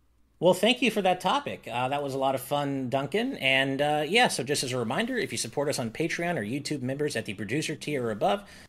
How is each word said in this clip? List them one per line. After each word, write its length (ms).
Well, 160
thank 260
you 120
for 100
that 180
topic. 500
Uh, 180
that 140
was 120
a 40
lot 180
of 40
fun, 480
Duncan. 500
And, 440
uh, 240
yeah, 220
so 160
just 180
as 100
a 60
reminder, 400
if 140
you 60
support 300
us 120
on 100
Patreon 480
or 60
YouTube 380
members 340
at 100
the 80
producer 400
tier 320
or 60
above, 320